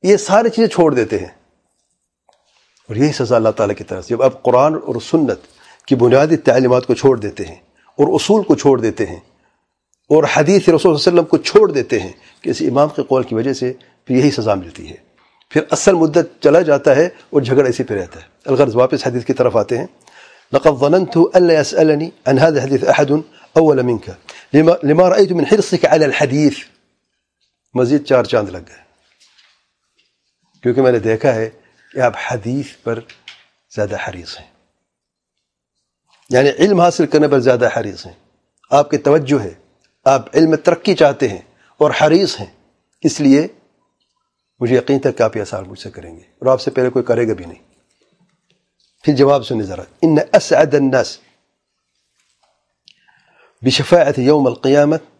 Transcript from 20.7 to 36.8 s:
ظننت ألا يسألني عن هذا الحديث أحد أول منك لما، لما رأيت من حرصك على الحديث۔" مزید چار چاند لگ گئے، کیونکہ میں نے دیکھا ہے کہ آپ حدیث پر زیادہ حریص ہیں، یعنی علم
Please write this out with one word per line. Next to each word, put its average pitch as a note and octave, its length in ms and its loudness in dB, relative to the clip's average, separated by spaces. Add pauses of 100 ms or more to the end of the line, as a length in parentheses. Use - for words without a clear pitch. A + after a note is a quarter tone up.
ظننت E3+ 380 0 (180)
ألا E3+ 240 4
يسألني D#3 500 0 (160)
عن C3+ 120 2
هذا D3+ 100 4
الحديث C3+ 360 -2
أحد C#3 280 0 (460)
أول D3+ 240 2
منك A#2 280 -4 (440)
لما، D#3+ 200 4 (100)
لما E3 260 4
رأيت F#3+ 220 2
من E3+ 140 -2
حرصك G3+ 400 0
على D#3 180 2
الحديث۔" C#3+ 500 0 (1200)
مزید B2+ 300 0
چار B2+ 200 2
چاند G#2+ 260 -2
لگ F2+ 80 -14
گئے، - 200 -20 (1900)
کیونکہ B2 180 0
میں B2+ 100 4
نے A#2 80 0
دیکھا A2 360 -2
ہے A2+ 140 -6 (440)
کہ C3+ 60 -10
آپ A#2+ 140 0 (140)
حدیث B2 380 -8 (180)
پر A#2 160 -6 (760)
زیادہ G#2 220 -6 (120)
حریص F2+ 300 -18
ہیں، - 80 -20 (1800)
یعنی C3+ 200 2
علم F3+ 320 2